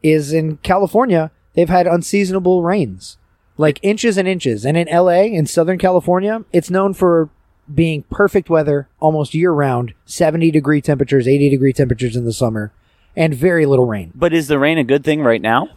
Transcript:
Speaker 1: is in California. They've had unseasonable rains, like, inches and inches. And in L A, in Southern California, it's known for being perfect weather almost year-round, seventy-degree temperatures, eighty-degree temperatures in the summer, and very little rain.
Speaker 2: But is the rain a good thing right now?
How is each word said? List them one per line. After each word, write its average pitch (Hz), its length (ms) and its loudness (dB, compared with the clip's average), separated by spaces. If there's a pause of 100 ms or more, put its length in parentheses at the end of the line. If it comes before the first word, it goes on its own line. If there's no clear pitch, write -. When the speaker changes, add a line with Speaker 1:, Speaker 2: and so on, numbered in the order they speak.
Speaker 1:
is 156 300 2
in 156 240 -2
California. 190 720 0 (220)
They've 170 160 2
had 180 180 2
unseasonable 180 760 0
rains, 156 540 -4 (400)
like, 151 240 0
inches 208 360 0
and 185 100 0
inches. 127 380 -4
And 151 120 0
in 170 100 0
L 175 220 2
A, 190 220 2
in 160 140 0
Southern 170 340 0
California, 185 640 0 (100)
it's 170 160 0
known 190 240 0
for 165 360 0 (440)
being 156 380 -2
perfect 202 360 0
weather 151 400 0 (120)
almost 156 340 0
year-round, 143 600 0 (100)
seventy-degree 156 760 0
temperatures, 135 460 0
eighty-degree 139 460 2
temperatures 120 420 -2
in 123 80 -2
the 113 80 -2
summer, 110 400 -4 (440)
and 160 180 0
very 160 320 2
little 127 220 4
rain. 98 260 -6
Speaker 2:
But 160 200 0
is 156 140 0
the 147 120 0
rain 151 180 2
a 147 60 0
good 135 200 0
thing 151 200 -2
right 117 180 2
now? 117 360 0